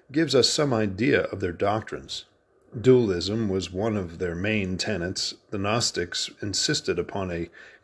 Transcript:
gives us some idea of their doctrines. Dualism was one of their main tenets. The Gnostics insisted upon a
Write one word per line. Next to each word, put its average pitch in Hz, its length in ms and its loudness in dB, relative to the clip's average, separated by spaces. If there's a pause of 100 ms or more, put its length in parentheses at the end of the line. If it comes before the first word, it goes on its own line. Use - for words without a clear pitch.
(120)
gives 143 220 0
us 120 160 6
some 143 240 2
idea 107 520 2
of - 140 -6
their 92 120 -2
doctrines. 101 760 -4 (540)
Dualism 107 680 4
was 90 220 -2
one 104 260 0
of 85 220 -6
their 87 160 -2
main 95 420 0
tenets. 90 580 -4 (140)
The 107 80 -6
Gnostics 98 720 -2 (120)
insisted - 560 -2
upon 92 340 -4
a 85 180 -4 (340)